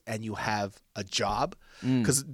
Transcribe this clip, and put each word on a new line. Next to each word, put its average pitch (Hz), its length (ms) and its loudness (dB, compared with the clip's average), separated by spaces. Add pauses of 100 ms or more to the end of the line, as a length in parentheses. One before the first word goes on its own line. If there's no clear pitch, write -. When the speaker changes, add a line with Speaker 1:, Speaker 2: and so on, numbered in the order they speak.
Speaker 1:
and 113 200 -6
you 107 100 -4
have 104 400 -2 (220)
a 101 80 -4
job, 107 500 0 (300)
Speaker 2:
Mm. 127 180 4
Speaker 1:
'cause 135 300 4